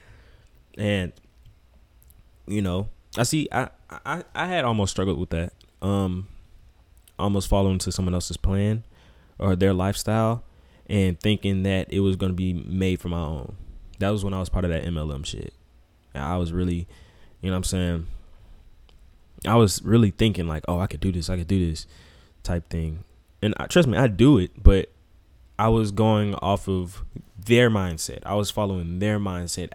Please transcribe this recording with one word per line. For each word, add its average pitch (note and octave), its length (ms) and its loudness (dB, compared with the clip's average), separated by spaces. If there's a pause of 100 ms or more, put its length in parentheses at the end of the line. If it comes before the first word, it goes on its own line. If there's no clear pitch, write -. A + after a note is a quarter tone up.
(760)
And, G2 360 -2 (1300)
you G#2 160 -4
know, F#2 280 -2 (280)
I A#2+ 60 2
see, D3+ 280 -2
I, - 180 -4 (200)
I, E3 340 -10 (120)
I E3 120 -4
had F3 180 -2
almost A2 260 0
struggled F#2+ 280 -2
with F2+ 120 -6
that. E2+ 220 -4 (280)
Um, G2 460 -2 (880)
almost G2+ 300 0
following G2 320 2
to F#2 120 -6
someone F2+ 220 -2
else's F2 240 -4
plan G#2 460 0 (540)
or G2 180 2
their G2 180 4
lifestyle A2 680 0 (440)
and F#2+ 320 0
thinking G2 440 0
that F#2+ 280 -2
it G2 100 0
was F#2+ 140 2
gonna F#2 180 -2
be F#2 200 -2
made F#2 460 -2
for F2 100 -8
my E2+ 120 -4
own. D2+ 340 -8 (440)
That G2 100 0
was G#2 140 -2
when G2 100 -2
I F#2+ 60 -4
was F2+ 100 -6
part F#2 160 -2
of F2 60 0
that E2 120 -4
M E2+ 140 -4
L D#2 140 -4
M C#2+ 120 -8
shit. - 300 -12 (600)
And C#2 100 -8
I F2 140 -2
was E2+ 140 -2
really, F2 360 -2 (540)
you F#2 80 -4
know - 20 -2
what F#2 60 -2
I'm F2+ 60 -4
saying? F2 440 -2 (1400)
I A2 100 2
was A2 280 6
really A2 280 6
thinking, F#2 360 0
like, D#2 200 -4
"Oh, F2 120 0
I G2+ 80 -2
could D2+ 140 -8
do F#2 100 0
this, F2 180 -4
I F#2 80 -2
could E2 100 -6
do F#2 220 2
this," D#2 160 -8 (580)
type F2 260 -4
thing. E2 340 -6 (380)
And G#2+ 160 0
I, C#2 100 -6
trust E3 200 4
me, G#2+ 100 2
I B2+ 100 6
do A2+ 300 6
it, F2+ 140 0 (100)
but G2 280 8 (680)
I A2 80 4
was A2+ 240 2
going G#2+ 440 4
off G2 340 -2
of F2+ 340 -4 (340)
their A#2 320 4
mindset. F#2 560 -4
I G2+ 100 -2
was G#2 140 0
following F2+ 500 -4
their G#2 200 2
mindset F2 560 -6